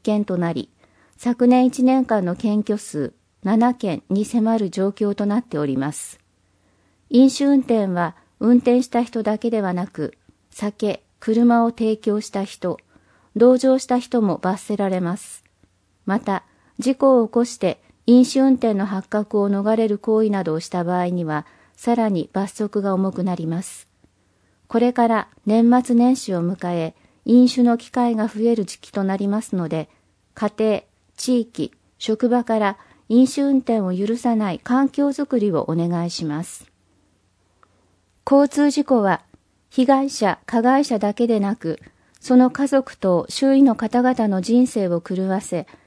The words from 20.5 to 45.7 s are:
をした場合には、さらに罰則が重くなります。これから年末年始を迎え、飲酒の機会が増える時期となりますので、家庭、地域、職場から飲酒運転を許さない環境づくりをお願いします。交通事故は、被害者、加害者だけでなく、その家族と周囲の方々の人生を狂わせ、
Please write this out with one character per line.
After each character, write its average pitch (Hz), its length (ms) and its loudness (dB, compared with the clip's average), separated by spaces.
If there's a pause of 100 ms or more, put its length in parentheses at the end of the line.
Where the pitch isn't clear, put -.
を 165 60 -4
し - 80 -14
た 180 160 -4
場 180 160 -2
合 180 60 -2
に 180 180 -4
は、 151 220 -6 (280)
さ 240 200 -2
ら 233 140 0
に 185 240 -2
罰 190 220 -6
則 208 280 -4
が 196 120 -2
重 190 180 0
く 185 120 -6
な 180 100 -2
り 170 120 -8
ま 170 160 -4
す。 - 260 -18 (800)
こ 233 100 -2
れ 240 140 2
か 240 160 2
ら 220 200 -2 (180)
年 233 240 4 (140)
末 247 120 0
年 247 200 4
始 202 180 -6
を 175 60 -2
迎 175 340 -4
え、 165 200 -4 (300)
飲 247 240 6
酒 247 140 0
の 233 160 2
機 - 120 -16
会 240 260 -2
が 214 120 -2
増 214 200 -2
え 233 60 2
る 214 100 -2
時 - 140 -16
期 - 140 -20
と 196 120 -4
な 190 120 -2
り 202 120 -4
ま 214 140 -2
す - 140 -6
の 170 120 -4
で、 160 200 -6 (460)
家 208 240 -6
庭、 220 240 0 (340)
地 247 240 0
域、 220 320 -6 (260)
職 220 300 -2
場 240 160 0
か 220 140 -2
ら 202 200 -2 (300)
飲 247 180 4
酒 277 160 -2
運 277 160 2
転 226 220 -2
を 185 160 -4
許 208 200 -2
さ 240 200 -2
な 208 160 -2
い 156 60 -8
環 262 300 0
境 285 200 -2
づ 285 180 -4
く 254 120 -2
り 208 140 0
を 156 180 -2
お 160 60 -2
願 170 280 -2
い 175 60 -6
し - 140 -8
ま 156 200 -6
す。 - 260 -20 (1600)
交 277 180 6
通 294 220 2
事 285 140 0
故 247 180 2
は、 190 200 0 (480)
被 254 160 0
害 269 240 2
者、 - 360 -2
加 226 160 0
害 269 220 4
者 233 140 -2
だ 208 160 -2
け 240 120 0
で 220 140 0
な 196 160 -2
く、 160 240 -8 (400)
そ 254 160 2
の 254 140 6
家 277 160 -4
族 269 300 -2
と 180 320 0
周 269 280 2
囲 269 60 6
の 247 140 4
方 240 260 0
々 247 260 0
の 190 120 0
人 233 260 2
生 202 220 -2
を 170 120 -2
狂 190 280 -6
わ 190 120 -2
せ、 165 260 -8 (200)